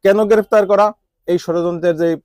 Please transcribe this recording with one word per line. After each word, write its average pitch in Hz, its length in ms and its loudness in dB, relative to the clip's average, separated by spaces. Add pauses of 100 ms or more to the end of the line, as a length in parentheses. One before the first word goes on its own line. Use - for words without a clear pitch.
কেন 202 220 2
গ্রেফতার 208 420 0
করা? 202 260 2 (340)
এই 175 120 0
ষড়যন্ত্রের 175 580 -4
যে 165 280 -2